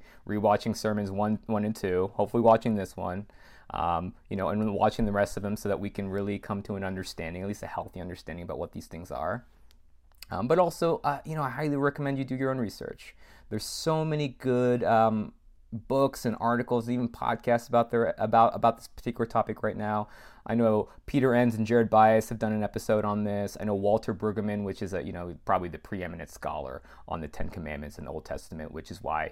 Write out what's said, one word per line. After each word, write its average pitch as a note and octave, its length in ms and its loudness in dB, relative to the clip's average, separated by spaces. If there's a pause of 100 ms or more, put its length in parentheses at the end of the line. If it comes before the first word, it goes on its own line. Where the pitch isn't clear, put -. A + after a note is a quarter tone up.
(280)
rewatching G#2 480 2
sermons G#2 360 -2
one, G#2 340 0
one G#2 180 0
and G#2+ 120 -2
two, F#2 400 0
hopefully G#2+ 260 0
watching A2+ 320 6
this G2 240 -4
one, F#2 300 -6 (420)
um, E2+ 460 -2 (140)
you G#2 60 -4
know, F#2+ 140 0
and G#2 240 0
watching A2 320 2
the G2+ 60 0
rest G2+ 260 0
of G2+ 60 -2
them G#2 120 -4
so G#2 140 -4
that E2 100 0
we G2+ 120 -6
can G2 180 -6
really G2+ 300 -2
come G2+ 240 -6
to G#2 120 -8
an G2 80 -6
understanding, F#2 600 -8
at G2 40 -6
least G#2 140 -8
a F2 60 -8
healthy F2+ 340 -10
understanding F2 420 -12
about E2 140 -8
what E2+ 140 -8
these - 160 -14
things E2+ 240 -14
are. E2+ 340 -4 (880)
Um, G3 160 -2
but E3 100 4
also, E3+ 460 2
uh, C#3+ 200 0
you D#3 120 -8
know, D3+ 80 -2
I C3 60 0
highly C#3+ 280 -2
recommend C#3 400 0
you C3+ 60 -2
do B2+ 120 -4
your C3 140 0
own C3 80 0
research. - 580 -8 (340)
There's G#2+ 160 -6
so D#3+ 380 -2
many D3+ 260 -2
good, B2 540 2
um, A2 500 4 (540)
books C3+ 380 0
and A2 160 0
articles, A#2 480 0
even B2 180 0
podcasts A#2+ 640 0
about A#2 220 4
their, A2+ 260 2
about, A2+ 380 6
about A2+ 220 4
this - 100 -20
particular - 380 -6
topic - 380 -2
right A2 140 -2
now. G#2 320 -2 (360)
I A2+ 100 0
know A2 340 4 (160)
Peter C3 280 4
Enns A#2+ 220 4
and A2 100 0
Jared A#2 240 4
Byas A2 380 8
have A2+ 120 -8
done A2 120 0
an G#2+ 120 0
episode G#2+ 420 0
on G#2 180 0
this. G2+ 340 -2
I F#2 60 -8
know G#2 120 0
Walter G#2 380 2
Brueggemann, G#2 500 -2
which F#2+ 180 -6
is G2 120 -6
a, F2 80 -4
you F#2 120 -8
know, F2 220 -10 (100)
probably F2+ 240 0
the D#2 80 -10
preeminent F2 520 -10
scholar C#2+ 520 -8 (260)
on E2 140 -6
the D2+ 60 -6
Ten - 200 -4
Commandments D2+ 520 -10
in C#2+ 60 -12
the C2 60 -10
Old D#2 140 -10
Testament, D#2 480 -10
which D#2 180 -12
is - 100 -14
why, D#2 300 -4